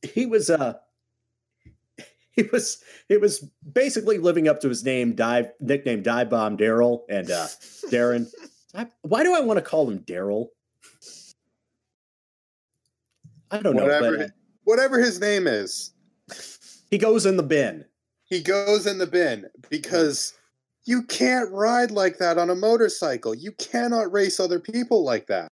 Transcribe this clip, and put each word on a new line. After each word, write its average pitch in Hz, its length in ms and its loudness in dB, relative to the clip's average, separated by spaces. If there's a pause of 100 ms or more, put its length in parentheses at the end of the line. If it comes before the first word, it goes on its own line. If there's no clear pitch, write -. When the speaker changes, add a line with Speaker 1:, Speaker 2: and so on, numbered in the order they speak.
Speaker 1:
he 233 240 -4
was, 220 240 2
uh, 139 280 0 (640)
<laughs> - 880 -20
he 233 100 0 (100)
was, - 300 -2 (260)
he 202 100 4
was 202 300 0 (240)
basically 226 460 0
living 165 300 2
up 147 140 4
to 139 60 0
his 117 140 -4
name, 123 320 0
Dive, 120 460 0
nickname 135 420 -2
Dive 117 260 0
Bomb 107 280 0
Daryl, 117 520 2
and, 95 220 -4
uh, 85 160 -4
Speaker 2:
<laughs> - 400 -16
Speaker 1:
Darren. 120 420 0 (440)
I, 220 140 -8 (160)
why 220 220 2
do 359 100 4
I 330 60 4
wanna 220 220 2
call 151 280 0
him 98 80 -6
Daryl? 101 480 -4 (3000)
I 202 80 -6
don't 196 160 0
know, 131 80 2
Speaker 3:
Whatever 139 300 2
Speaker 1:
but, 104 80 -2
uh, - 60 -4
Speaker 3:
hi-, - 60 -14 (300)
whatever 254 380 2
his 214 200 0
name 202 280 0
is. 190 440 -4 (960)
Speaker 1:
He 202 100 0
goes 220 280 2
in 190 100 4
the 175 60 2
bin. 131 420 0 (400)
Speaker 3:
He 185 160 -6
goes 202 460 0
in 196 120 -4
the 180 100 -2
bin 135 380 0 (240)
because 151 640 -2 (500)
you 240 180 0
can't 247 480 0
ride 220 400 0
like 190 280 0
that 170 200 2
on 175 120 0
a 180 40 2
motorcycle. 185 800 0
You 151 180 -14
cannot 233 600 -2
race 196 260 2
other 175 220 0
people 233 440 0
like 127 220 -2
that. 87 260 -4